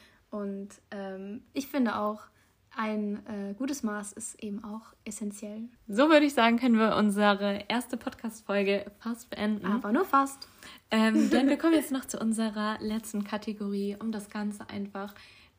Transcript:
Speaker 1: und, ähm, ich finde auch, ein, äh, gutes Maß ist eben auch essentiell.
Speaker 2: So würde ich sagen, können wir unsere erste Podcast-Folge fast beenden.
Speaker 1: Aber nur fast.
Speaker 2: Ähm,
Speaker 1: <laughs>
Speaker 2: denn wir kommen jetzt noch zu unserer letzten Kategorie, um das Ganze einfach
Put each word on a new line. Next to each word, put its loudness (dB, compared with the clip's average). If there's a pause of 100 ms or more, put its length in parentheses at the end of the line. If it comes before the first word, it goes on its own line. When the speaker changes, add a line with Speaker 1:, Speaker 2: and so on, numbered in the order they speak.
(320)
Speaker 1:
und, -8 (220)
ähm, -10 (100)
ich -6
finde 0
auch, -2 (520)
ein, -4
äh, -8
gutes -6
Maß -6
ist -12
eben -8
auch -12 (100)
essentiell. -10 (260)
Speaker 2:
So 6
würde 8
ich 2
sagen, 6
können 6
wir 4
unsere 2
erste -4
Podcast-Folge -2 (140)
fast -8
beenden. -2
Speaker 1:
Aber 0
nur 4
fast. 2 (420)
Speaker 2:
Ähm, 4
Speaker 1:
<laughs> 4
Speaker 2:
denn 6
wir 2
kommen 4
jetzt 2
noch -4
zu -8
unserer -2
letzten -4
Kategorie, -4
um -4
das -8
Ganze -6
einfach -8 (460)